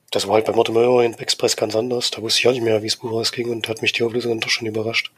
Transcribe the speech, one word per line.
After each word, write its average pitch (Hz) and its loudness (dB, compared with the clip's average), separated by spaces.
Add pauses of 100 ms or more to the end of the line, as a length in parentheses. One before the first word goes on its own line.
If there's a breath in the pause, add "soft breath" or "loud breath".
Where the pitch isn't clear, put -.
(120)
das 98 -2
war 101 4
halt 110 4
bei 104 0
Mord 117 4
im 113 0
Orient 120 4
Express - -2
ganz 107 -2
anders. 120 -2
Da 107 -8
wusste 110 0
ich - 2
auch 123 6
nicht 123 -2
mehr, 110 2
wie 110 -4
das - -2
Buch 117 -8
ausging 117 -2
und 113 -4
hat 110 -6
mich 107 0
die - -2
Auflösung 117 0
dann 113 -2
doch 113 -4
schon - -2
überrascht. 110 -2